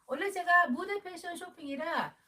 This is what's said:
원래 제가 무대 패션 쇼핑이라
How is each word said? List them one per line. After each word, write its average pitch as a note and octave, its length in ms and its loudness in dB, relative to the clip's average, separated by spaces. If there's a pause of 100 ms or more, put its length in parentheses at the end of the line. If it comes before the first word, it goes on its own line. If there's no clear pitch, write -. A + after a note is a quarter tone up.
원래 F#4 240 -2
제가 F4 380 6
무대 F#4+ 320 -2
패션 F4 360 -10
쇼핑이라 D#4 800 -6 (140)